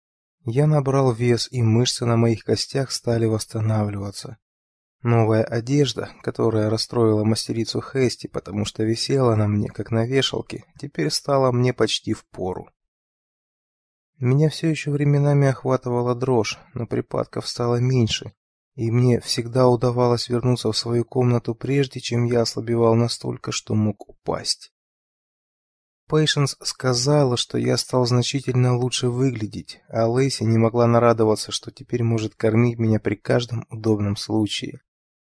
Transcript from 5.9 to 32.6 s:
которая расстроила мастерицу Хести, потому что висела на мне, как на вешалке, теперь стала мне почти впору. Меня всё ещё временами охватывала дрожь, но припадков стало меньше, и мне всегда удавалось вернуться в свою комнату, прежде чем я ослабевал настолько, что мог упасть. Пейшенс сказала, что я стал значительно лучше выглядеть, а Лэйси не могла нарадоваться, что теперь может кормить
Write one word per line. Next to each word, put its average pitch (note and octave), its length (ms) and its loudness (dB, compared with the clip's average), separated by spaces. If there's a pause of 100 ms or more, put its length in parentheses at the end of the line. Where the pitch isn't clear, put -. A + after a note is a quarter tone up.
которая A2 480 0
расстроила A2 520 0
мастерицу A2+ 580 -2
Хести, - 460 -4
потому G2+ 380 -6
что - 180 -6
висела A#2 540 2
на G#2+ 100 2
мне, G#2 220 0
как - 240 -10
на A2+ 120 0
вешалке, - 600 -4 (120)
теперь D3+ 340 -6
стала C3+ 420 0
мне B2 200 2
почти - 420 -2
впору. - 540 -10 (1500)
Меня C3+ 300 2
всё E3 200 -4
ещё D3 220 -4
временами C#3+ 560 2
охватывала B2 680 -2
дрожь, B2 420 0 (160)
но A#2 140 -8
припадков - 600 -6
стало A#2+ 280 -2
меньше, B2 560 0 (420)
и A2+ 160 -4
мне B2 300 4
всегда B2 480 0
удавалось A#2+ 600 2
вернуться B2 440 0
в - 40 -8
свою A#2+ 280 -2
комнату, A#2+ 500 0
прежде C3 460 -2
чем A#2+ 240 -2
я A#2+ 160 2
ослабевал A2+ 560 0
настолько, A#2 560 -4
что - 240 -4
мог G#2+ 320 -2
упасть. - 640 -8 (1400)
Пейшенс D3+ 520 0
сказала, B2+ 760 0
что - 200 -4
я B2 200 0
стал B2+ 280 0
значительно B2 720 0
лучше B2 340 -2
выглядеть, A2+ 800 -4
а A2+ 200 0
Лэйси C3 340 0
не A2+ 160 4
могла A#2 300 4
нарадоваться, A#2 640 2
что - 180 -8
теперь - 320 -6
может A2+ 320 0
кормить A2+ 460 2